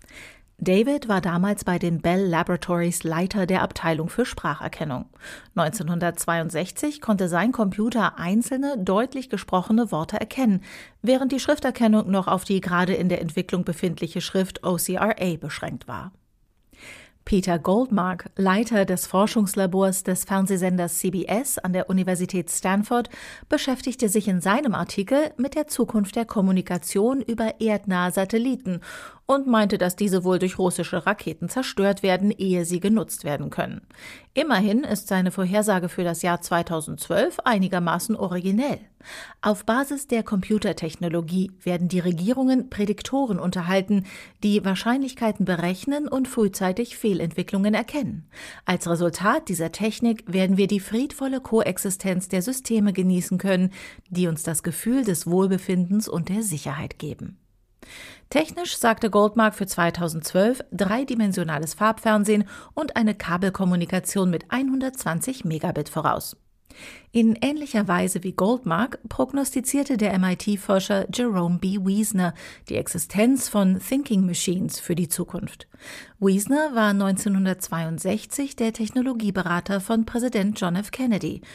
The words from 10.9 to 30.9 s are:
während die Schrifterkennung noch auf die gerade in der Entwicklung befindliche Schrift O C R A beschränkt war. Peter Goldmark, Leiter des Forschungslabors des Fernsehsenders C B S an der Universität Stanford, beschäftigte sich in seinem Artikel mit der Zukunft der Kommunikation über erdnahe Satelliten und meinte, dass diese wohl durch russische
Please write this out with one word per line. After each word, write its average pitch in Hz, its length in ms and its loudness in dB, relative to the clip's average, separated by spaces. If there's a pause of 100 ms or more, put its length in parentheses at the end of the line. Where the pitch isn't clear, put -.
während 254 300 4
die 262 80 0
Schrifterkennung 226 680 4
noch 190 160 2
auf 185 180 0
die 190 160 2
gerade 180 340 2
in 180 140 0
der 170 140 0
Entwicklung 180 420 -2
befindliche 170 560 -4
Schrift - 460 -2
O 175 100 2
C 180 180 -2
R 202 260 2
A 175 160 0
beschränkt 151 500 -8
war. 123 260 -12 (1120)
Peter 185 340 2
Goldmark, 185 800 0
Leiter 196 480 2
des 185 220 -2
Forschungslabors 190 960 2
des 185 220 -2
Fernsehsenders 185 760 0
C 185 120 0
B 190 140 -2
S 226 340 -2
an 185 140 -2
der 180 160 0
Universität 185 640 0
Stanford, 208 580 0 (400)
beschäftigte 254 600 0
sich 202 180 2
in 185 140 0
seinem 214 320 2
Artikel 269 640 0
mit 277 160 -2
der 302 120 0
Zukunft 214 500 0
der 233 100 -2
Kommunikation 190 960 0
über 226 400 -4
erdnahe 196 500 0
Satelliten 196 680 -2 (460)
und 269 200 2
meinte, 214 320 4
dass 180 180 0
diese 190 260 2
wohl 185 160 2
durch 185 200 -2
russische 180 480 0